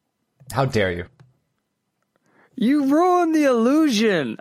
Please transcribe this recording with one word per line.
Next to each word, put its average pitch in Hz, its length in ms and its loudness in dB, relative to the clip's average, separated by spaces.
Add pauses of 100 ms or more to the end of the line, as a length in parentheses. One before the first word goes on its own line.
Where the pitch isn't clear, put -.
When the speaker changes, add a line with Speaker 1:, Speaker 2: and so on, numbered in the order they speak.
(520)
Speaker 1:
How 131 140 -2
dare 101 260 -2
you? 87 140 -8 (1500)
Speaker 2:
You 269 300 0
ruined 339 460 2
the 302 120 2
illusion. 226 960 0